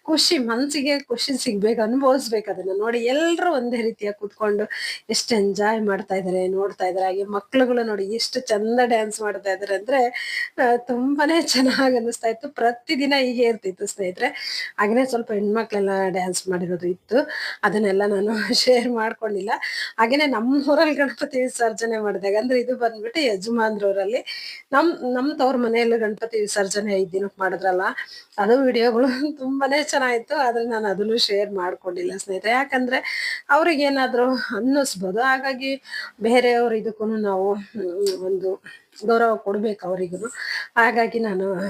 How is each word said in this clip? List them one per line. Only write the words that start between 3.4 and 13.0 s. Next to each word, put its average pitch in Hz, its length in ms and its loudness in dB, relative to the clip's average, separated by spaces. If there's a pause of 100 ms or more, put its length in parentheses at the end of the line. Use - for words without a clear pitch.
ಒಂದೇ 240 280 -2
ರೀತಿಯಾಗಿ 208 360 -4
ಕುತ್ಕೊಂಡು 208 500 -2 (420)
ಎಷ್ಟು - 240 -2
ಎಂಜಾಯ್ 208 480 2
ಮಾಡ್ತಾ 196 320 -2
ಇದಾರೆ, 185 340 0
ನೋಡ್ತಾ 190 380 -2
ಇದಾರೆ. 185 200 0
ಹಾಗೆ 190 180 -2
ಮಕ್ಳುಗಳು 240 580 2
ನೋಡಿ 208 220 -2
ಎಷ್ಟು 226 360 -4
ಚಂದ 226 440 2
ಡ್ಯಾನ್ಸ್ 220 360 0
ಮಾಡ್ತಾ 202 300 -4
ಇದಾರೆ 190 40 0 (100)
ಅಂದ್ರೆ, 214 420 0 (520)
ಆ, 247 180 4
ತುಂಬಾನೇ 285 640 0
ಚೆನ್ನಾಗ್ 262 520 2
ಅನಿಸ್ತಾ 233 340 -2
ಇತ್ತು. 226 200 -4
ಪ್ರತಿದಿನ 269 720 0